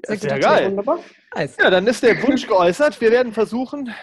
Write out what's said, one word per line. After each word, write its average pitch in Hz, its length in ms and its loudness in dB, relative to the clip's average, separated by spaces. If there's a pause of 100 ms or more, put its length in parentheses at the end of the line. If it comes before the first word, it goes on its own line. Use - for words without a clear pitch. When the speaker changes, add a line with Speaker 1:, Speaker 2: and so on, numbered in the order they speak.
Speaker 1:
sehr 214 120 -6
Speaker 2:
Sehr 160 180 -6
Speaker 1:
guter 135 120 -2
Speaker 2:
geil. 302 120 4
Speaker 1:
Tipp. 156 100 2
Speaker 3:
Wunderbar. 208 300 -4 (340)
Speaker 1:
Nice. 151 260 -6
Speaker 2:
Ja, 392 120 4
dann 185 160 2
ist 247 160 0
der 202 180 4
Wunsch 262 240 0
geäußert. 185 560 0
Wir 233 80 2
werden 240 240 2
versuchen, 240 580 -6 (120)